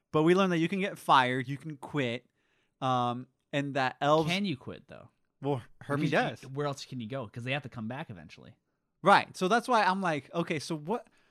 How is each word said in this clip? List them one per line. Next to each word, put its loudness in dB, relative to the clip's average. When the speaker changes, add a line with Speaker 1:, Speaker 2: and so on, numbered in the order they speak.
Speaker 1:
but 4
we 6
learn 4
that 2
you 2
can -2
get -4
fired, 4
you -6
can -12
quit, -4
um, 0
and -2
that 0
elves 4
Speaker 2:
Can 0
you -2
quit -14
though? -20
Speaker 1:
Well, -2
Hermie -2
Speaker 2:
You, 2
you, -2
Speaker 1:
does. 0
Speaker 2:
where -4
else -6
can -10
you -8
go? -8
'Cause -12
they -4
have -4
to -12
come -10
back -10
eventually. -18
Speaker 1:
Right. 4
So 0
that's 0
why 4
I'm 0
like, -2
"Okay, -2
so -6
what, -6